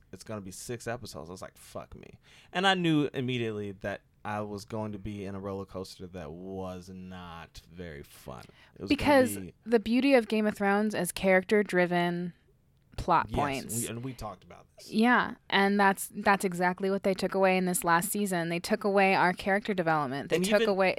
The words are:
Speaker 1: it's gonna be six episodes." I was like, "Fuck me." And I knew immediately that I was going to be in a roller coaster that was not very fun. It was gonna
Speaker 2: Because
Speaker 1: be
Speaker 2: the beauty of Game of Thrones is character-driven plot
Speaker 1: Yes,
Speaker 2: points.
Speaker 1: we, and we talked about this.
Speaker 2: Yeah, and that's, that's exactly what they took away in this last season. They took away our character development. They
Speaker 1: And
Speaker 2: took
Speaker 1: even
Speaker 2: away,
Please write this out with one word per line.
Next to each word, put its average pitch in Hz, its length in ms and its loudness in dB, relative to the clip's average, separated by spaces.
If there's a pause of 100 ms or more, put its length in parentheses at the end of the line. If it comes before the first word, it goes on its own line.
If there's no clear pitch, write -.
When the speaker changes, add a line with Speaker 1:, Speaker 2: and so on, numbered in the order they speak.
(120)
Speaker 1:
it's - 120 -18
gonna 107 180 -10
be 95 100 -14
six - 360 -10
episodes." 110 420 -10
I - 20 -12
was 95 120 -14
like, - 140 -18
"Fuck - 380 -16
me." - 220 -20 (340)
And 190 160 -2
I 190 60 4
knew 165 400 2
immediately 117 580 -4 (100)
that 101 200 -8 (240)
I 107 140 -4
was 104 240 -8
going 107 300 -6
to 104 60 -10
be 101 260 -10
in 98 100 -8
a 98 40 -8
roller 98 260 -6
coaster 92 420 -12
that 85 240 -12
was 92 580 -10
not 90 720 -16 (120)
very 82 300 -14
fun. - 400 -16 (320)
It - 80 -16
was - 40 -10
gonna - 0 -
Speaker 2:
Because 262 500 4
Speaker 1:
be - 160 -12 (120)
Speaker 2:
the 226 160 2
beauty 247 320 2
of 233 160 4
Game 214 160 2
of 214 100 0
Thrones 208 400 2
is - 160 -2
character-driven 180 1200 2 (640)
plot 160 340 2
Speaker 1:
Yes, 104 60 -6
Speaker 2:
points. 135 460 -2
Speaker 1:
we, 117 80 -4
and 117 140 -8
we 131 100 -8
talked 104 320 -14
about - 200 -20 (120)
this. - 140 -20
Speaker 2:
Yeah, 226 420 2 (160)
and 196 280 2
that's, 196 380 2
that's 202 300 2
exactly 180 440 0
what 196 140 -2
they 196 100 2
took 185 220 -4
away 190 220 4
in 185 80 2
this 180 180 0
last 170 300 2
season. 185 340 0
They 170 140 -2
took - 240 -2
away 196 280 6
our 170 200 4
character 202 400 -2
development. 156 560 0
They 160 80 2
Speaker 1:
And 180 80 2
Speaker 2:
took 208 160 4
Speaker 1:
even 220 80 2
Speaker 2:
away, 190 300 2